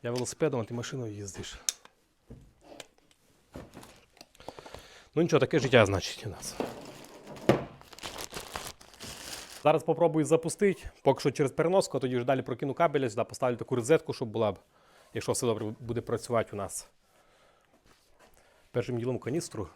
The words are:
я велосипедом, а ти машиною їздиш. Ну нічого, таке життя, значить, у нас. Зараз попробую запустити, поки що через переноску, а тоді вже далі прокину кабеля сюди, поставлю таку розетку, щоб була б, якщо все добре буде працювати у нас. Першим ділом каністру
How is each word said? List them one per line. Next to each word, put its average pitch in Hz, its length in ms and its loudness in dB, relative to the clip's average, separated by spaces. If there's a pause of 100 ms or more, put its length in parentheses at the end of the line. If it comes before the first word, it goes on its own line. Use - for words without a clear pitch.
я 120 80 -2
велосипедом, 123 500 -2
а - 20 -4
ти 120 100 -8
машиною 117 400 -6
їздиш. 101 460 -12 (3500)
Ну 156 60 4
нічого, 165 180 4
таке 143 200 4
життя, 120 260 8
значить, 98 400 -2
у 107 40 -6
нас. - 260 -12 (3000)
Зараз 151 200 6
попробую 160 420 4
запустити, 165 640 2 (120)
поки 135 180 4
що 143 120 2
через 135 200 0
переноску, 170 460 2
а - 20 0
тоді 127 160 0
вже 120 100 0
далі 131 160 2
прокину 135 320 -4
кабеля 139 360 2
сюди, 110 140 -2
поставлю 123 320 -2
таку 117 200 -4
розетку, 123 380 4
щоб 120 160 -6
була 107 220 2
б, 90 80 -8 (540)
якщо 117 180 -4
все 127 140 0
добре 110 200 0 (140)
буде 120 220 -4
працювати 117 520 -2
у - 20 -10
нас. 98 320 -8 (1800)
Першим 123 260 -2
ділом 120 220 -2
каністру 117 560 -4